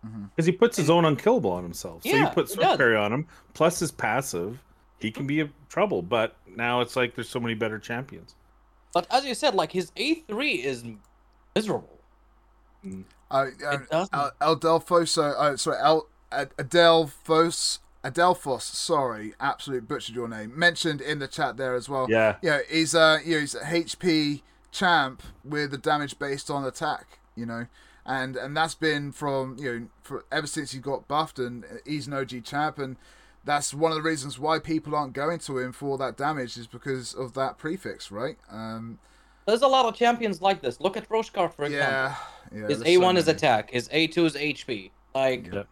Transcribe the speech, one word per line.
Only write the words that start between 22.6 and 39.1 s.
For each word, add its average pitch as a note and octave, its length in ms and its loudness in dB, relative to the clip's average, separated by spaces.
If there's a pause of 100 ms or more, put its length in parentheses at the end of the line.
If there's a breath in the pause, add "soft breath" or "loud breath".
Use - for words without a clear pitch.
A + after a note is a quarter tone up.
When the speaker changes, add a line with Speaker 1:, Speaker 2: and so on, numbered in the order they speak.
Speaker 1:
he's, D#3+ 240 0
uh, D#3+ 300 8
you E3 100 0
know, D3+ 60 2
he's C#3+ 160 -6
a G2+ 60 -8 (120)
H E3+ 240 -2
P D#3 440 0 (280 soft breath)
champ D#3 520 2 (220)
with D3 280 -2
the C#3+ 60 -8
damage D3 400 -2
based C#3 320 -6
on C#3+ 140 -2
attack, - 540 -6 (160)
you A#2 120 -10
know, A#2 200 -8 (400 soft breath)
and, C3 300 -6
and C3+ 200 -8
that's D#3+ 180 0
been D3 380 -2
from, C3+ 460 -4
you C3 220 -6
know, A#2 80 -14 (140)
for, - 280 -12
ever D3 160 -2
since C#3+ 260 -6
he C3+ 60 -10
got C3+ 300 -6
buffed, D#3 300 -2
and A#2+ 260 -6 (220)
he's C#3+ 200 -6
an C#3+ 80 -10
O C3+ 100 -2
G B2+ 160 -10
champ, D3 380 -4
and C3 180 -8 (480 soft breath)
that's D3 300 -2
one D#3+ 180 2
of D#3 40 -2
the D#3 60 -4
reasons C#3+ 360 -4
why D#3 200 0
people D#3 360 -4
aren't C#3+ 200 -2
going D3+ 260 -2
to C3+ 180 -6
him B2+ 140 -4
for C#3 260 -4
that B2+ 200 -4
damage C3+ 400 -4
is A#2 80 -14
because B2+ 480 -8
of B2 200 -8
that C3+ 240 -2
prefix, D#3 520 -10
right? A2+ 260 -8 (140)
Um, A2+ 480 -12 (480 soft breath)